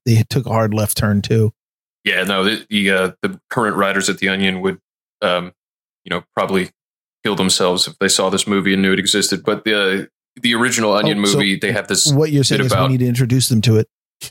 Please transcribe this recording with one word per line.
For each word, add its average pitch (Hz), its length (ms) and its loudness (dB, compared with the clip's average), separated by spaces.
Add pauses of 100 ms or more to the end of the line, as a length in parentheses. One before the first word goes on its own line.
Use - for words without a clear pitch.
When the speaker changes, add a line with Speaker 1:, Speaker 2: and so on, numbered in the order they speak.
Speaker 1:
They 110 240 4
took 123 160 -2
a - 40 -8
hard 110 240 0
left 107 240 -2
turn 101 240 2
too. 110 320 0 (500)
Speaker 2:
Yeah, 92 200 0
no, 95 200 0
the, 110 260 -2
the, 101 220 0
uh, 95 200 0 (100)
the 98 180 -6 (100)
current 104 280 -2
writers 98 320 0
at 92 80 -4
the 95 100 -4
Onion 95 320 0
would, 92 200 -4 (420)
um, 90 320 -2 (500)
you 90 60 -20
know, 87 160 -6 (100)
probably 95 360 -2 (520)
kill 104 120 -2
themselves 92 520 0
if - 120 -16
they 98 100 0
saw 95 200 0
this 95 160 -2
movie 98 280 0
and 95 80 0
knew 95 100 2
it 95 80 2
existed. 98 460 -2
But 104 180 -2
the, 98 460 -2 (260)
the 120 180 -2
original 117 400 0
Onion 104 260 0
Speaker 1:
Oh, 101 60 0
so 101 120 2
Speaker 2:
movie, 101 180 0
they 101 160 -4
have 101 160 -4
this 101 240 0
Speaker 1:
what 151 180 2
you're 143 140 2
saying - 160 0
Speaker 2:
bit 131 60 0
Speaker 1:
is 120 80 0
we - 40 2
Speaker 2:
about 131 140 0
Speaker 1:
need 127 80 0
to 123 80 2
introduce 123 400 0
them 113 140 2
to 110 160 4
it. 113 100 2 (420)